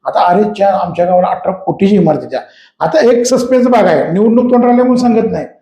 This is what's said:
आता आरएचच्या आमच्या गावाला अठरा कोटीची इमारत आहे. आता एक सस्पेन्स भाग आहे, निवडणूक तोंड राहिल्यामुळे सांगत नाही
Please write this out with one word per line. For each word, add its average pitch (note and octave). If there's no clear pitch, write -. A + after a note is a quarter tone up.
आता D3+
आरएचच्या G3
आमच्या F3
गावाला F3+
अठरा F#3
कोटीची G3
इमारत D#3+
आहे. B2+
आता A#3
एक A#3+
सस्पेन्स B3
भाग A3+
आहे, E3
निवडणूक A#3
तोंड A#3+
राहिल्यामुळे B3
सांगत A3+
नाही E3